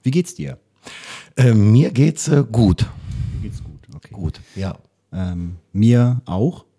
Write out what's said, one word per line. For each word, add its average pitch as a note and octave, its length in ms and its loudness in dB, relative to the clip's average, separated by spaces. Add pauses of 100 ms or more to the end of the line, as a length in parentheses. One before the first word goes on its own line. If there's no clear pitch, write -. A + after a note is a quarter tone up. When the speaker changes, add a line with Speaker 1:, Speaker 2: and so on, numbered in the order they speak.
Speaker 1:
wie C3 80 0
geht's F3 240 -2
dir? C#2+ 220 -10 (760)
Speaker 2:
Ähm, A2 360 4
mir C#3 200 4
geht's, D3 360 0
äh, C#3+ 240 2
gut. A2 340 2 (500)
Speaker 1:
Mir - 60 -8
geht's - 220 -12
gut, - 160 -18 (160)
okay. - 180 -20
Speaker 2:
Gut, F2 280 -8 (140)
ja. F#2+ 220 -6 (340)
Speaker 1:
Ähm, F2 440 -6 (180)
mir A#2+ 520 4
auch. A2 400 -4 (140)